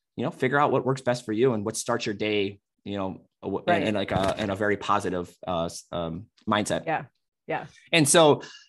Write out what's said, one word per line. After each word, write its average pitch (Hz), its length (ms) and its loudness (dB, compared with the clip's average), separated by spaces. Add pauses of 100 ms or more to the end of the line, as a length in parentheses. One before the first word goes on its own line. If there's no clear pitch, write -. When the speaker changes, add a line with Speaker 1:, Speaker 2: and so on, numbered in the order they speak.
(160)
Speaker 1:
you 117 80 -6
know, 160 80 -4
figure 139 280 0
out 147 120 2
what 127 140 2
works 131 160 -2
best 123 240 -2
for 110 80 -4
you 120 200 2
and 104 120 -4
what 110 120 -6
starts 117 280 -2
your 107 100 -4
day, 104 440 -2 (240)
you 101 140 -6
know, 95 240 -6 (200)
w-, 95 180 -4
in, - 80 -16
Speaker 2:
Right. 98 160 2
Speaker 1:
in, 104 120 0
like, 101 160 -2
a, 95 260 0
in 104 120 -2
a 98 60 -2
very 104 220 0
positive, 92 560 -2 (140)
uh, 85 180 -2
s-, - 260 -10
um, 85 360 -6 (200)
mindset. 104 380 0
Speaker 2:
Yeah. 151 180 -4 (440)
Yeah. 139 180 -6 (260)
Speaker 1:
And 156 160 4
so, 151 340 8 (280)